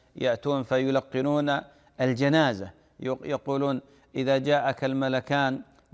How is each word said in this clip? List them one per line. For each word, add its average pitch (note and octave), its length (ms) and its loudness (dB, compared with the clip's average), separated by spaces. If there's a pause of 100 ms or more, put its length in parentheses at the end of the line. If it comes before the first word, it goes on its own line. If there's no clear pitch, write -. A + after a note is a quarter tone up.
(160)
يأتون C3 480 -2
فيلقنون C3+ 960 0 (400)
الجنازة، B2+ 680 2 (280)
يق-، B2+ 260 -6
يقولون: C#3 560 -2 (340)
"إذا C3 220 2
جاءك C3+ 460 0
الملكان C3+ 760 0 (320)